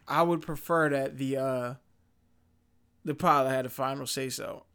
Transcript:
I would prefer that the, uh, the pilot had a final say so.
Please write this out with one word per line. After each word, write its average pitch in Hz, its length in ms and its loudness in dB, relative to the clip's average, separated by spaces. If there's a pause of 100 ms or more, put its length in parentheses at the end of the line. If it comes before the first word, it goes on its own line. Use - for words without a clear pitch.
I 147 160 4
would 170 180 2
prefer 160 480 0
that 135 280 -2
the, 135 200 -2
uh, 127 360 -2 (1300)
the 147 100 -4
pilot 147 360 4
had 131 140 0
a 123 40 -6
final 135 380 -4
say 131 220 -4
so. - 340 -8 (120)